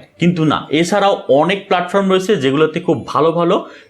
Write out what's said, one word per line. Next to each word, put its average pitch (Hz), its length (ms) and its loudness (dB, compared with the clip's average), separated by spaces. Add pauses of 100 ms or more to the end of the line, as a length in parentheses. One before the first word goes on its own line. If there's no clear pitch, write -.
(180)
কিন্তু 170 260 0
না, 117 260 -2
এছাড়াও 196 580 0
অনেক 160 380 2
প্ল্যাটফর্ম 190 440 -2
রয়েছে 190 260 0
যেগুলোতে 147 440 0
খুব 147 260 -2
ভালো 156 260 0
ভালো 170 380 -2 (200)